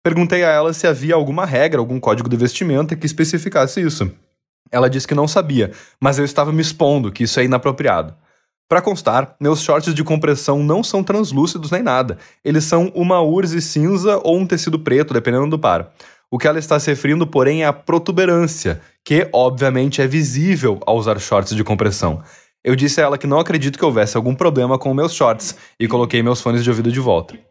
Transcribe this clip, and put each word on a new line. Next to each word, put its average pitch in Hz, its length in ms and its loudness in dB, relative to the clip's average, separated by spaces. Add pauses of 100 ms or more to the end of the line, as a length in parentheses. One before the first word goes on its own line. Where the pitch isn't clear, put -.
Perguntei 175 440 0
a 165 40 4
ela 156 220 2
se 160 160 -2
havia 147 260 0
alguma 156 320 0
regra, 143 360 0
algum 127 180 -4
código 120 300 -2
de 120 80 0
vestimenta 151 580 -2
que 156 100 -8
especificasse 160 760 -2
isso. 143 280 -2 (640)
Ela 127 180 2
disse 131 160 -4
que - 80 -4
não 147 140 2
sabia, 143 460 0 (260)
mas 135 180 2
eu 143 60 2
estava 143 300 0
me 160 80 2
expondo, 143 500 0
que - 140 -4
isso - 120 -2
é 127 60 2
inapropriado. 123 720 0 (540)
Pra 175 120 4
constar, 139 560 0
meus 151 240 0
shorts 156 320 0
de 151 120 -2
compressão 147 580 0
não 156 180 2
são 202 220 -2
translúcidos 165 680 -2
nem 180 140 -2
nada. 127 340 0 (280)
Eles 156 180 2
são 170 320 2
uma 175 240 2
urze 165 420 0
cinza 185 640 0
ou 165 140 2
um 185 100 0
tecido 165 320 -2
preto, 151 340 0
dependendo 127 360 0
do 156 100 -2
par. 87 320 0 (420)
O 123 40 -4
que 120 100 0
ela 151 100 2
está 156 220 0
se - 100 -2
referindo, 147 380 0
porém, 151 360 2
é - 20 0
a 147 80 2
protuberância, 170 1040 0 (240)
que, 156 300 2
obviamente, 131 680 0
é 135 60 2
visível 135 800 0
ao 110 100 2
usar 107 240 0
shorts 101 340 0
de 107 120 -2
compressão. 98 580 -2 (400)
Eu 123 100 2
disse 139 280 2
a - 20 4
ela 143 140 2
que - 100 -6
não 139 120 2
acredito 139 380 -2
que - 60 -2
houvesse 113 320 2
algum 120 180 0
problema 131 460 2
com 135 140 -2
meus 160 200 0
shorts 117 400 0 (240)
e 117 120 -2
coloquei 120 340 0
meus 120 160 0
fones 120 240 0
de 120 60 2
ouvido 113 200 0
de 123 120 -2
volta. 90 360 0 (140)